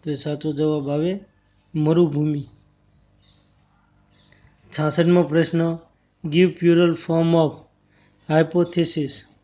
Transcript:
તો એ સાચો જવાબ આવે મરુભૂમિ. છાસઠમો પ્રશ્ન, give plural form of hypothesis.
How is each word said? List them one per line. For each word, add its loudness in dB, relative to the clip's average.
તો -12
એ -4
સાચો -6
જવાબ -2
આવે -2
મરુભૂમિ. 0
છાસઠમો 2
પ્રશ્ન, 0
give 2
plural 4
form 0
of 0
hypothesis. 0